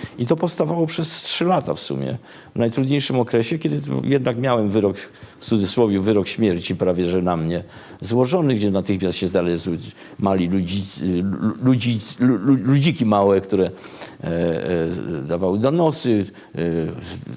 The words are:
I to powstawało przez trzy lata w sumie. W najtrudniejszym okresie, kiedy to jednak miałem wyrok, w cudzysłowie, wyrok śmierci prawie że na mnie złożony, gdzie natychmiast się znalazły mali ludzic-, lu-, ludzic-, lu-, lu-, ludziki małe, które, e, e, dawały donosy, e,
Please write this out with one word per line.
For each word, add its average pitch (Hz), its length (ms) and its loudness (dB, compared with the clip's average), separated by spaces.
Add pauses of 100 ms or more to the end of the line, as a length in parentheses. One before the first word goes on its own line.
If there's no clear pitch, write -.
(180)
I 120 80 -4
to 160 100 2
powstawało 165 520 0
przez 160 220 -6
trzy - 360 -4
lata 170 280 0
w - 60 -10
sumie. 67 380 -6 (380)
W - 40 -2
najtrudniejszym 131 600 0
okresie, 117 400 0
kiedy 147 220 -2
to 135 220 -4
jednak 127 340 0
miałem 120 320 2
wyrok, 98 280 2 (420)
w - 60 -16
cudzysłowie, 104 540 2
wyrok 101 280 2
śmierci 92 480 0
prawie 90 340 2
że 92 120 2
na 90 160 0
mnie 82 260 -2 (380)
złożony, 127 540 2
gdzie 104 160 2
natychmiast 92 460 0
się 95 100 0
znalazły 87 500 0 (420)
mali 95 300 2
ludzic-, 95 520 -2
lu-, 92 520 -2 (100)
ludzic-, 120 560 0
lu-, 123 180 4
lu-, 127 260 2
ludziki 139 420 2
małe, 101 360 4
które, 95 240 2 (580)
e, 80 40 -6
e, 85 600 0 (400)
dawały 92 320 0
donosy, 131 680 2 (300)
e, - 40 -6 (760)